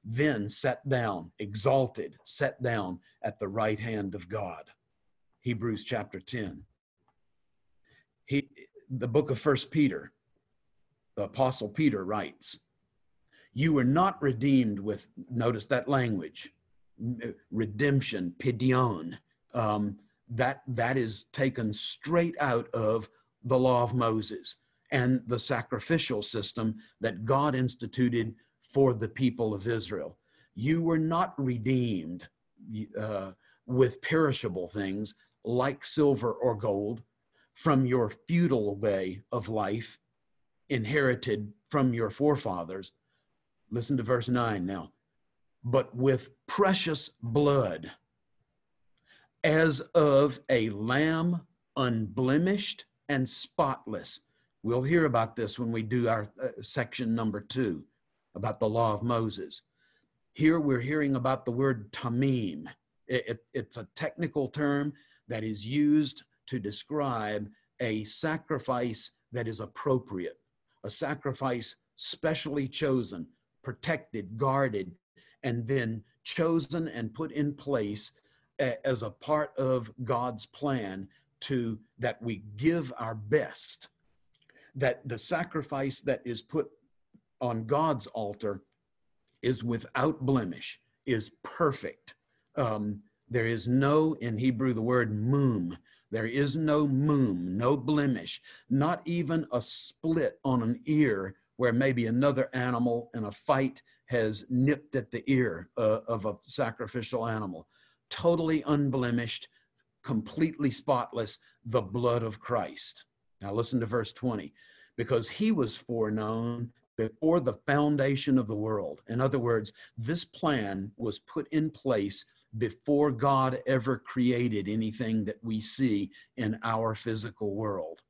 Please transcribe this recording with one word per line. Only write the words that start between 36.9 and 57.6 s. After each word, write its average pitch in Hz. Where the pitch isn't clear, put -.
from 139
your 123
futile 135
way 98
of 110
life 107
inherited 120
from 131
your 113
forefathers." 95
Listen 120
to 120
verse 120
nine 113
now. 92
"But 127
with 131
precious 185
blood, 131
as 156
of 143
a 117
lamb 156
unblemished 131
and 131
spotless." -
We'll 120
hear 160
about 117
this 110
when 117
we 110
do 120
our, 110
uh, 127
section 117
number 107
two 101